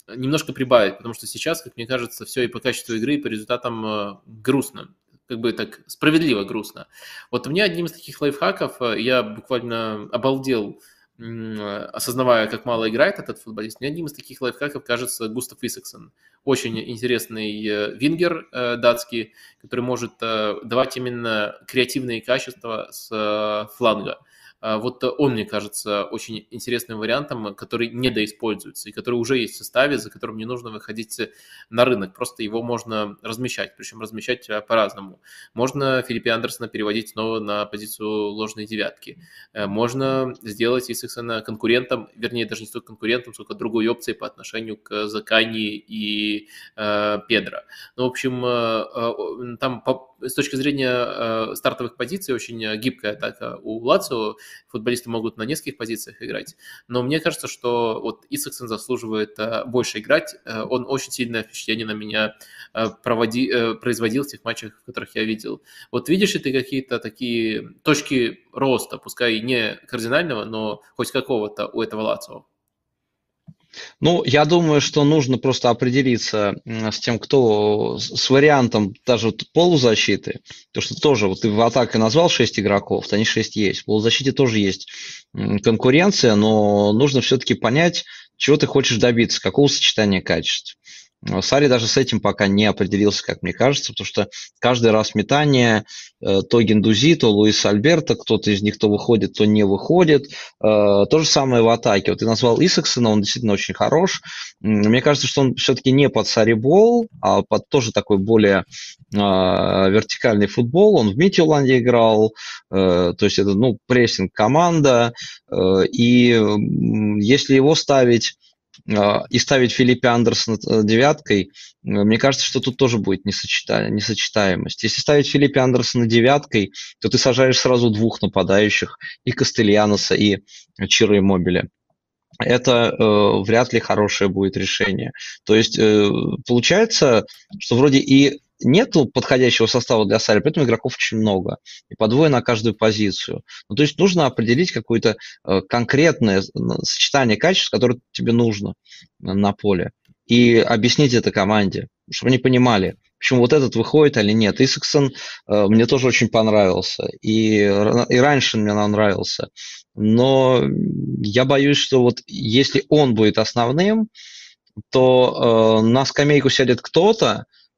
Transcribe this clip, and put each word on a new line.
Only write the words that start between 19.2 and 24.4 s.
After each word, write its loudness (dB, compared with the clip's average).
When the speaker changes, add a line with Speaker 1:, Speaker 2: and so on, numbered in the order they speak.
Speaker 1:
который -8
может, -6
э, -4
давать -2
именно -6
креативные -4
качества -6
с, -20
э, -4
фланга. -2